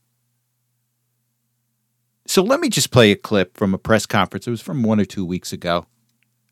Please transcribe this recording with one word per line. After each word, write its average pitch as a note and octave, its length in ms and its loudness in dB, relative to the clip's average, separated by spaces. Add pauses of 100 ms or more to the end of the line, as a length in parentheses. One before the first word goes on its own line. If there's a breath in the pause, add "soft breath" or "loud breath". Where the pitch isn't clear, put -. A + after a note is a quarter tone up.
(2250)
So F#3 160 2
let C4 160 0
me E4 100 -2
just - 220 -2
play A2 200 6
a F#2+ 40 2
clip - 420 -4
from G2 160 0
a F#2 60 -4
press A2 260 0
conference. G2+ 420 -2
It B2 40 -6
was A#2 100 -8
from D3+ 220 -6
one A2 160 2
or G2 60 2
two G2 200 -8
weeks F2 260 -8
ago. F2 360 -6 (640)